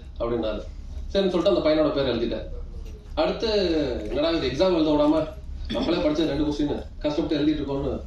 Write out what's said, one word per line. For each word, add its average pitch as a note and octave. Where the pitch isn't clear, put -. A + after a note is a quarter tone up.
அப்படின்னாரு. A2+
சரின்னு F#3+
சொல்லிட்டு F3
அந்த E3
பையனோட D#3
பேர் C#3
எழுதிட்டேன். A#2
அடுத்து, F#3+
"என்னடா D3
இது D#3
எக்ஸாம் F3+
எழுத D#4
விடாம D4
நம்மளே D#3+
படிச்ச D#3
ரெண்டு C#3+
கொஸ்டின் D3
கஷ்டப்பட்டு D3+
எழுதிட்டு D3
இருக்கோம்னு" C#3